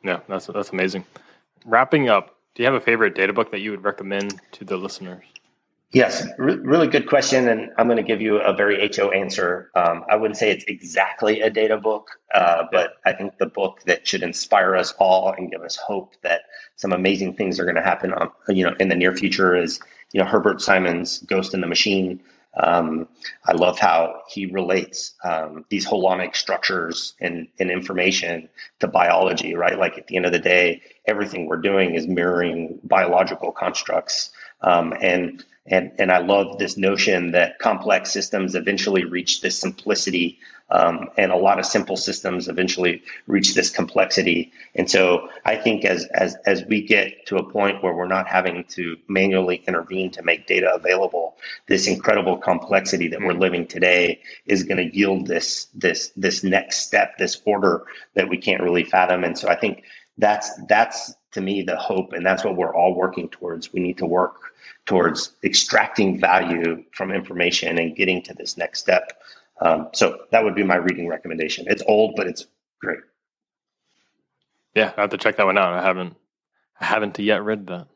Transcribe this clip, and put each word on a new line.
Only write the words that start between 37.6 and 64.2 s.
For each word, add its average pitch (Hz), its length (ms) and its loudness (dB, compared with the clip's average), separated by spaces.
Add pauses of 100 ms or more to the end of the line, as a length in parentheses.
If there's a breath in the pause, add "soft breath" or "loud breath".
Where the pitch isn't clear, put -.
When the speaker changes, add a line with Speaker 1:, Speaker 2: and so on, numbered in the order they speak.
Speaker 2:
systems 95 440 -4
eventually 95 480 0
reach 87 380 -4
this 92 180 -2
simplicity, 95 800 -2 (320 loud breath)
um, 85 440 2
and 95 160 2
a 90 40 2
lot 95 240 4
of 92 60 -2
simple 98 300 -2
systems 92 520 -4
eventually 90 560 -2 (240 loud breath)
reach - 260 2
this 92 160 2
complexity. 87 840 0 (220 loud breath)
And 90 160 -2
so 92 400 4 (160 loud breath)
I 110 120 2
think 107 280 0
as, 90 200 0
as, - 300 0 (120)
as 87 180 2
we 107 160 0
get 101 460 0
to 98 100 -2
a 90 60 0
point 98 400 -2
where 92 100 0
we're 87 140 -4
not 95 200 0
having 90 420 -2
to 82 280 -8 (100)
manually 95 600 2
intervene 92 440 -4
to 85 120 -14
make 85 240 0
data 92 260 2
available, 90 640 -2 (300 loud breath)
this - 200 2
incredible 92 500 0
complexity 92 720 0
that 80 100 -6
we're 87 140 0
Speaker 1:
Mm-hmm. 87 80 0
Speaker 2:
living 87 260 0
today 90 540 2 (260 loud breath)
is 95 160 2
gonna 92 280 -2
yield 98 360 0
this, - 480 -4
this, - 400 -2
this 95 280 -2
next 95 360 0
step, - 400 0
this - 260 -4
order 98 400 2 (300 loud breath)
that 95 120 2
we 90 100 -4
can't 95 260 0
really 87 200 2
fathom. 90 400 2
And 85 140 -4
so - 120 -4
I 87 60 4
think - 280 -4 (340 loud breath)
that's, 104 320 0 (180)
that's, - 460 0 (200)
to 98 80 -6
me, 98 200 -2
the 92 160 -4
hope, 92 360 -4
and 90 120 -6
that's 95 180 2
what 95 120 -2
we're 87 200 -2
all 90 200 4
working 90 340 -4
towards. 82 420 -12
We 92 100 -4
need 90 180 -4
to 90 80 -4
work 87 300 0 (500 loud breath)